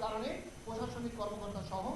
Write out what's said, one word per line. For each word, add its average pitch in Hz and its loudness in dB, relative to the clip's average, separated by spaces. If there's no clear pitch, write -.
কারণে 220 2
প্রশাসনিক 240 0
কর্মকর্তা 208 0
সহ 190 2